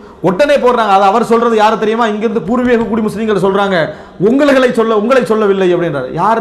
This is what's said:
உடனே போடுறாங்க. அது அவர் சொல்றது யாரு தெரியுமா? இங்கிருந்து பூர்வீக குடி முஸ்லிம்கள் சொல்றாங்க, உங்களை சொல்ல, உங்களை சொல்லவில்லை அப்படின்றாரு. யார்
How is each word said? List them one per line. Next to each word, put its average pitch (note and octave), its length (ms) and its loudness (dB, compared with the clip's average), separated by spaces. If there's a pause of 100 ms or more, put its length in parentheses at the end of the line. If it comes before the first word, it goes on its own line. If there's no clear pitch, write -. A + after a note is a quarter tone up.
(280)
உடனே C#4+ 360 2
போடுறாங்க. A#3 320 2
அது G3 140 4
அவர் A3 200 0
சொல்றது A3+ 260 2
யாரு G#3+ 260 2
தெரியுமா? A3+ 280 0
இங்கிருந்து G#3+ 380 -4
பூர்வீக A#3+ 400 0
குடி A3 160 -2
முஸ்லிம்கள் G#3 400 -2
சொல்றாங்க, G3 320 0 (520)
உங்களை C4+ 500 2
சொல்ல, A3+ 240 0
உங்களை B3 280 2
சொல்லவில்லை G3 440 0
அப்படின்றாரு. D3+ 340 -4 (100)
யார் A3 220 0